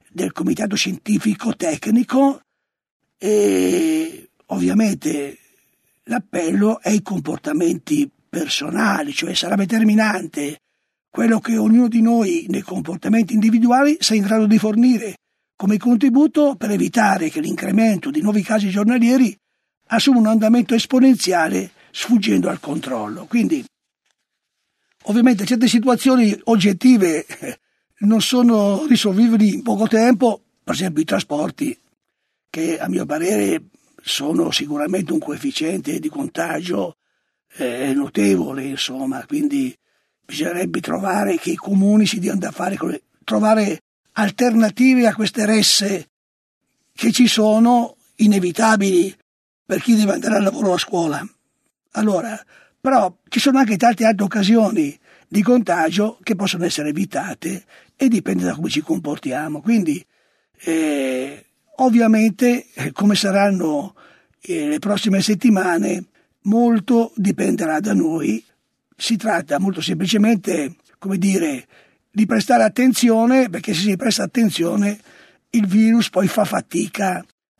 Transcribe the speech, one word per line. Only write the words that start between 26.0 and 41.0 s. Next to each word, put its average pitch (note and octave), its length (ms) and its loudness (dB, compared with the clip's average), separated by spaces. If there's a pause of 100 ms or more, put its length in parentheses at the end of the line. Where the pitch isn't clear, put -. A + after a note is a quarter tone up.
oggettive, G3 840 2
eh, - 340 -14 (420)
non G#3+ 200 2
sono A3+ 640 2
risolvibili A3 680 2
in - 80 -8
poco A3 240 -2
tempo, A3+ 520 2 (240)
per - 120 -6
esempio D#3 260 -4
i D#3 40 0
trasporti, - 680 -6 (760)
che E4 300 -6
a - 80 -8
mio F#3 180 -4
parere D4 580 -2 (380)
sono E3 500 -4
sicuramente D3+ 600 -6
un D#3 80 0
coefficiente D#3 800 -8
di D#3 100 -8
contagio, E3+ 880 -8 (580)
eh, B3+ 380 -4
notevole, D#3+ 720 -2
insomma, C3+ 600 -8
quindi C#3+ 500 -4 (480)
bisognerebbe F3 580 -4
trovare F#3+ 560 -2